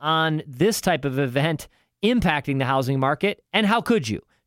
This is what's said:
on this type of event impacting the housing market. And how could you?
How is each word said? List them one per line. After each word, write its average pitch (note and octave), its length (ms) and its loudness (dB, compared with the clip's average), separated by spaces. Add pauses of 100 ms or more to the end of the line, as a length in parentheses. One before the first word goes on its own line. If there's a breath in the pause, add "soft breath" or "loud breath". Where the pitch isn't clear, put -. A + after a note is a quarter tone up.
on D#3 440 -2
this D3+ 360 0
type D#3 240 0
of C3+ 160 -2
event C#3+ 480 -2 (340)
impacting E3+ 560 0
the C3+ 60 0
housing C3+ 340 0
market. C#3+ 540 0
And G#3+ 120 2
how G#3+ 160 2
could G3+ 280 0
you? G#2+ 120 -4 (260)